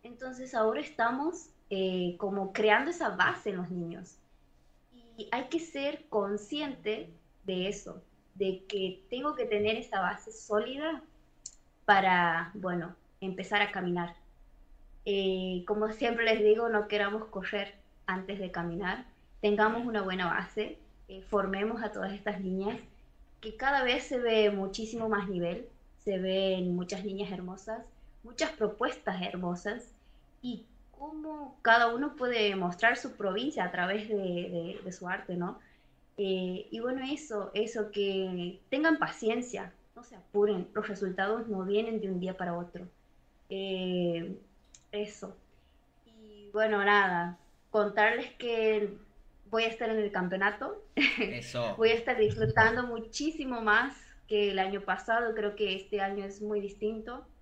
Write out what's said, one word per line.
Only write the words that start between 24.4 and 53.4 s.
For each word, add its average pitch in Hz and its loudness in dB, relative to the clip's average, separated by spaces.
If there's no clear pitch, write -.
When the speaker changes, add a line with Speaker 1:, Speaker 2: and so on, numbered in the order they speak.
Speaker 1:
muchísimo 220 -4
más 202 0
nivel, 180 -2
se 196 -2
ven 185 2
muchas 185 -4
niñas 196 -6
hermosas, 190 -8
muchas 240 -4
propuestas 202 -2
hermosas, 180 -4
y 240 -8
cómo 302 -10
cada 233 8
uno 285 -2
puede 226 2
mostrar 190 2
su - -8
provincia 208 -2
a 180 -2
través 196 -2
de, 220 -2
de, 180 -4
de 185 -8
su - -12
arte, 185 -4
¿no? 180 -4
Eh, 185 -2
y 226 -8
bueno, 262 -2
eso, 262 -6
eso, 208 -2
que 190 -2
tengan 302 4
paciencia, 220 -2
no 240 -20
se - -20
apuren, 202 2
los 214 -2
resultados 202 -2
no 190 -2
vienen 214 0
de 190 -4
un 180 -2
día 185 -4
para 175 -4
otro. 175 -10
Eh, 185 0
eso. 208 -8
Y 214 -20
bueno, 214 4
nada, 180 4
contarles 214 4
que 220 0
voy 226 2
a 226 2
estar 226 -2
en 220 2
el 208 0
campeonato. 196 -2
Speaker 2:
Eso. 185 0
Speaker 1:
<laughs> - -10
Voy 226 6
a 233 6
estar 233 0
disfrutando 220 4
muchísimo 247 -4